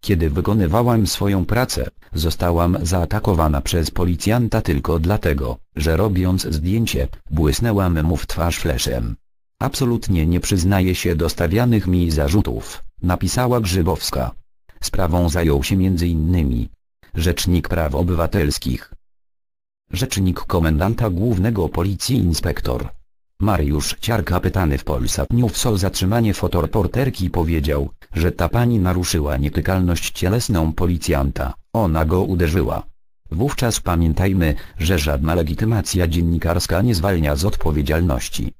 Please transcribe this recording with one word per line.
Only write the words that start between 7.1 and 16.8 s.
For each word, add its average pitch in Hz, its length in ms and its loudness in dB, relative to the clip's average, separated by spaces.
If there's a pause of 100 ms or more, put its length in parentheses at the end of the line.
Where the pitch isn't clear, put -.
błysnęłam 87 720 2
mu 80 140 2
w - 100 -6
twarz - 320 -2
fleszem. 62 580 -2 (420)
Absolutnie 120 680 0
nie 87 140 2
przyznaję 92 540 2
się 87 220 -2
do 80 120 0
stawianych 101 580 2
mi 87 240 2
zarzutów, 76 760 -2 (180)
napisała 117 580 0
Grzybowska. 85 720 -2 (480)
Sprawą 87 480 2
zajął 76 340 2
się 98 140 0
między 90 320 2
innymi 78 600 0 (460)